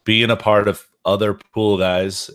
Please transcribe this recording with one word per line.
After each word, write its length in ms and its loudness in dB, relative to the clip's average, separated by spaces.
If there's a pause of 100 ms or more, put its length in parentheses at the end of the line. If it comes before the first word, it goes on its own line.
being 260 2
a 40 2
part 320 2
of 180 -4 (200)
other 280 0 (200)
pool 240 0
guys 580 -4